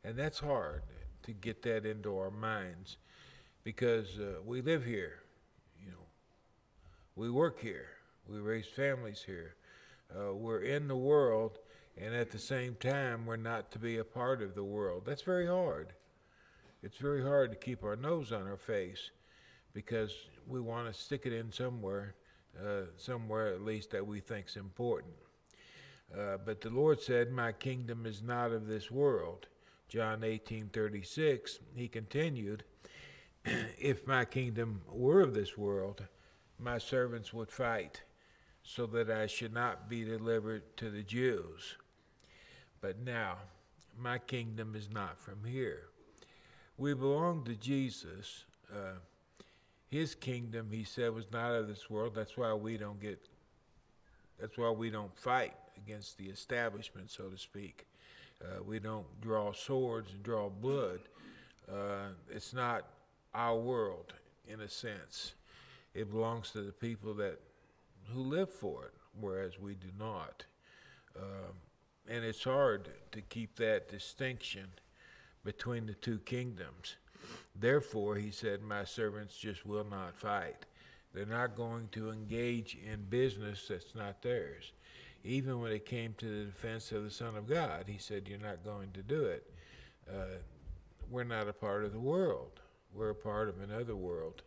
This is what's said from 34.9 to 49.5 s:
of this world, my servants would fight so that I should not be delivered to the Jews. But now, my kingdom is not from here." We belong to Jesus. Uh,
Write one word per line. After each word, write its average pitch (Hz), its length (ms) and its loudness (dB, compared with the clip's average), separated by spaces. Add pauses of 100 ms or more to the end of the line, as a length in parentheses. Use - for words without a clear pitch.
of 139 140 8
this 104 240 0
world, 101 480 0 (520)
my 120 200 -2
servants 120 560 0
would 113 180 -4
fight 113 520 0 (600)
so - 220 -2
that 113 260 4
I 107 160 4
should 110 260 -2
not 120 360 2
be 117 160 0
delivered 110 720 2
to 113 120 -2
the 104 140 -4
Jews. 101 720 0 (1080)
But 98 180 -2
now, 113 400 -2 (580)
my 123 200 0
kingdom 113 580 -4
is 104 140 -6
not 101 300 -4
from 101 240 -10
here." 120 460 -2 (880)
We 143 160 2
belong 143 500 4
to 117 120 -2
Jesus. 110 880 -2 (260)
Uh, 95 280 -8 (880)